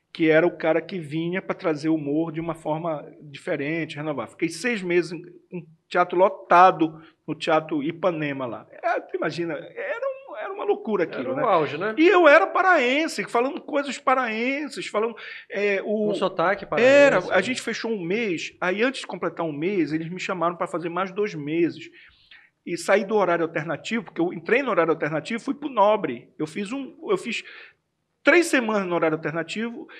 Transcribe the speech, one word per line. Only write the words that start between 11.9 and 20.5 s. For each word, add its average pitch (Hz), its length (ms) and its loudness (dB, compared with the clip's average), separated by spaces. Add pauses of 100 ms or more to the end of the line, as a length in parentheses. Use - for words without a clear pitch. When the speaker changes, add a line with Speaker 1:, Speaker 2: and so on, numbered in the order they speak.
Speaker 1:
E 320 120 6
eu 359 180 8
era 320 200 8
paraense, 302 800 2
falando 262 360 -2
coisas 285 380 -4
paraenses, 254 880 -2
falando, 220 280 -2 (360)
é, 196 320 0
o 214 260 0
Speaker 2:
Com 208 60 0
sotaque 185 500 0
Speaker 1:
Era, 269 520 6
Speaker 2:
paraense, 180 160 -2
Speaker 1:
a - 40 4
Speaker 2:
né? 190 60 4
Speaker 1:
gente 247 200 -4
fechou 226 300 -4
um 202 100 -4
mês, 185 580 -4
aí 185 220 0
antes 262 200 0
de - 40 -14
completar 170 400 -4
um 156 60 -4
mês, 160 400 0
eles 160 180 -4
me 185 80 -8
chamaram 175 380 -2